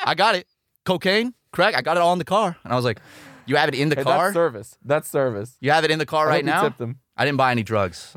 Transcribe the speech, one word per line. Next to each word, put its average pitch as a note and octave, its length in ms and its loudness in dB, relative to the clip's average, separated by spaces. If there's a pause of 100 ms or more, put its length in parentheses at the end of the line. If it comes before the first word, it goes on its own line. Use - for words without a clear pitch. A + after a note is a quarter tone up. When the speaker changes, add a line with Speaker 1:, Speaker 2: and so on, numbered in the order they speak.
Speaker 1:
"I D#3+ 120 0
got G3 200 2
it. F3+ 120 -8 (380)
Cocaine, G3 480 0 (180)
crack, F#3 240 2
I B2+ 60 0
got D#3 160 0
it F3 40 2
all E3+ 120 4
in F3+ 60 0
the D#3 60 -6
car." F#3+ 380 0
And - 100 -4
I - 20 2
was B2 100 0
like, A2+ 140 -2 (460)
"You C3 100 0
have D3+ 140 4
it B2+ 60 -4
in C#3+ 140 0
the D3 60 0
Speaker 2:
Hey, C3+ 80 -2
Speaker 1:
car? E3+ 220 2
Speaker 2:
that's F#3+ 80 -2
service. D3 500 -2
That's D3 260 -2
service. B2 520 -2
Speaker 1:
You C3 100 0
have D#3 140 4
it D#3 60 2
in D#3 80 0
the D3+ 60 -4
car D#3 220 0
Speaker 2:
I - 20 2
Speaker 1:
right D3+ 80 2
Speaker 2:
hope D3 40 0
you C#3+ 100 -6
Speaker 1:
now?" F3 120 0
Speaker 2:
tipped C3+ 180 -4
him. A#2+ 180 -8 (200)
Speaker 1:
I B2 60 2
didn't C#3+ 120 0
buy C3 140 2
any A#2 120 0
drugs, G2 540 -4